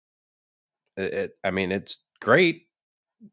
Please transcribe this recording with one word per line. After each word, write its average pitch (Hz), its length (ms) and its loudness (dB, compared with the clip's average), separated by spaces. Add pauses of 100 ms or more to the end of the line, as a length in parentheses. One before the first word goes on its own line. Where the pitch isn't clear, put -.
(960)
it, 98 180 -4
it, 92 300 -6
I 95 60 0
mean, 92 220 -2
it's - 260 -6 (220)
great. 165 420 2 (720)